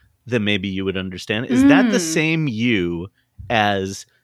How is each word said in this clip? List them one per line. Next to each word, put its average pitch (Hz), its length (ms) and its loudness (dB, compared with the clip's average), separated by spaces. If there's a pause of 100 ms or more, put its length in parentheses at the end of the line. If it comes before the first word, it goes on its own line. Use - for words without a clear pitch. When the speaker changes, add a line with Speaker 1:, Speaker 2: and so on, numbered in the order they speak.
(260)
Speaker 1:
then 113 160 -2
maybe 101 240 0
you 95 180 -4
would 95 120 -2
understand. 95 500 -6
Is 254 220 2
that 247 240 6
the 240 60 2
Speaker 2:
Mm. 170 160 -4
Speaker 1:
same 160 340 0
you 98 600 -2 (400)
as 101 580 -2 (180)